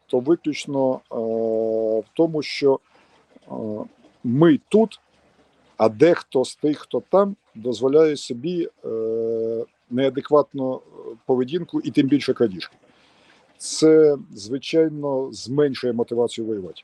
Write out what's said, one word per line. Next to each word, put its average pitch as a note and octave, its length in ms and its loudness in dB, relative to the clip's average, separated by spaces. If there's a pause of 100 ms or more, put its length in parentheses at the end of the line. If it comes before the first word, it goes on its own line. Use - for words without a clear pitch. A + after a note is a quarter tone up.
то B2+ 140 0
виключно, C#3 800 -2 (120)
е, - 40 -8 (840)
в G#2 40 -6 (100)
тому, D#3+ 280 0
що, C3+ 360 0 (680)
е, - 40 -16 (720)
ми C3+ 440 4
тут, A3 320 2 (760)
а A2 120 4
дехто C3+ 560 2
з - 120 -12
тих, D3+ 220 -2
хто - 300 -6
там, G3 280 2 (180)
дозволяє C3 640 2
собі, D#3 520 -6 (160)
е, A2+ 800 -4 (260)
неадекватну, C3 840 0
е, A#2 40 -8 (480)
поведінку C3+ 540 -2
і D#3 100 -6
тим C#3 160 2
більше C3 280 0
крадіжки. F#2 420 -2 (840)
Це, D#3 580 4 (180)
звичайно, C#3+ 1000 -2
зменшує B2 600 -2
мотивацію A#2 540 -2
воювати F#2+ 380 -8